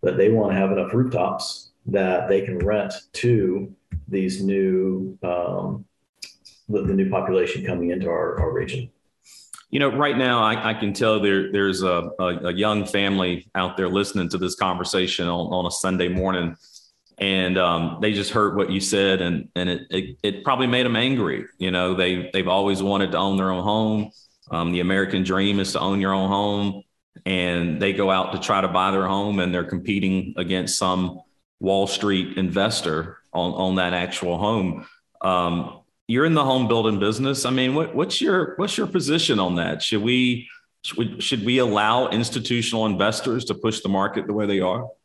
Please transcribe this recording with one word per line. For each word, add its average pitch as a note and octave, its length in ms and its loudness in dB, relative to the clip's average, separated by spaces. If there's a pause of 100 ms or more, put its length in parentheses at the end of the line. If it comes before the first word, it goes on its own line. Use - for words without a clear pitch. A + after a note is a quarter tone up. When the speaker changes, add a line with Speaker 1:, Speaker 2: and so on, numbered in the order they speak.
Speaker 1:
that C#2+ 160 0
they G2 120 8
wanna G#2 260 4
have G2 160 2
enough G2 220 0
rooftops - 800 0 (120)
that F#2+ 440 2
they G2 120 4
can F#2 180 -4
rent G2+ 340 0 (200)
to G2 580 2 (360)
these F#2+ 340 -2
new, F#2+ 800 0
um, F#2 640 -4 (840)
the, G2+ 120 0
the G2 120 2
new F#2+ 160 4
population F#2 540 0
coming F2 280 -2
into F2+ 160 -2
our, E2+ 320 -2
our E2 120 2
region. - 380 -4 (800)
Speaker 2:
You C3+ 100 -2
know, C#3 160 4
right C#3+ 220 2
now, B2 240 4
I, A2 300 2
I - 20 0
can G#2 200 -2
tell G#2+ 260 4
there, G2 320 2
there's G2 320 2
a, F2 260 2 (100)
a, F#2 60 2 (220)
a F2 60 -2
young G#2 320 0
family F#2+ 680 0
out F#2 240 -2
there F#2 120 0
listening F#2 400 0
to F#2+ 80 -4
this F2+ 180 -2
conversation F2+ 720 -2
on, F2 260 -2
on F2+ 120 0
a F2 60 -2
Sunday F#2 360 0
morning, F2+ 480 -2 (640)
and, F#2 400 2
um, E2 420 0
they G#2+ 120 0
just G2+ 180 -4
heard G#2 240 2
what G2 160 0
you G2 80 0
said, F#2+ 420 2
and, F2 340 -2
and F2+ 140 -2
it, F2 120 -4 (100)
it, F#2+ 320 -4
it G2 200 -4
probably C3 220 0
made B2 220 2
them A#2 80 0
angry. A2+ 500 0 (140)
You F#2 100 0
know, F#2 240 2
they, F2+ 400 0
they've F#2+ 140 0
always G2 340 2
wanted G2 300 2
to D#2+ 80 0
own G2 180 2
their F#2+ 140 0
own F#2 120 -2
home. G#2+ 480 0 (380)
Um, E2+ 220 -2
the F2 80 0
American F#2+ 440 0
dream G2 360 0
is F#2+ 140 -2
to - 60 -2
own G2 220 0
your F#2+ 120 0
own F#2+ 160 0
home, G2+ 540 -2 (420)
and F2 560 0
they G2 120 2
go G2 160 0
out F#2 220 2
to F#2+ 80 -4
try G2 220 0
to F#2+ 60 0
buy F#2 240 2
their G2 160 0
home, G2+ 320 0
and F2+ 140 0
they're F2 100 0
competing F#2+ 720 -2
against F2+ 400 -2
some F#2 440 0 (380)
Wall G2 280 2
Street F#2+ 500 -2
investor F2+ 840 -2 (140)
on, F2 200 -2
on F#2 220 0
that F2+ 180 0
actual F2+ 440 -4
home. G2 500 -2 (340)
Um, F2 600 -2 (260)
you're B2 180 2
in E3 80 2
the D#3 100 4
home C3 240 2
building A2 320 2
business. B2 460 0
I B2 60 0
mean, C3 240 0
what, D#3+ 200 -2
what's F#3 240 -2
your, - 380 0
what's G3 200 -2
your G#3+ 100 -2
position C#3+ 520 0
on F2+ 160 2
that? E2+ 260 -2
Should G#2 200 0
we, B2 480 0 (340)
should - 140 -8
we, - 240 -4
should A2 240 -2
we B2 140 2
allow A2 500 2
institutional A#2 760 -2
investors A2 600 0
to G#2 80 -4
push A2 280 -2
the G2+ 80 -2
market G2 380 0
the G#2 60 -2
way G#2 140 0
they G2 120 2
are? F#2+ 280 -2 (180)